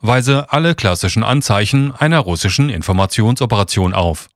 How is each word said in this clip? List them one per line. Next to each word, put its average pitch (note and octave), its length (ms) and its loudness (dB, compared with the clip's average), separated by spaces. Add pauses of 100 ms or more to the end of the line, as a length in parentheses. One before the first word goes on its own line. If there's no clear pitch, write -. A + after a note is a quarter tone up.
weise B2+ 520 0
alle D#3+ 220 2
klassischen F#2+ 500 0
Anzeichen C3 680 0
einer D#3 260 0
russischen G2 500 0
Informationsoperation G2 1300 0
auf. F2 420 -2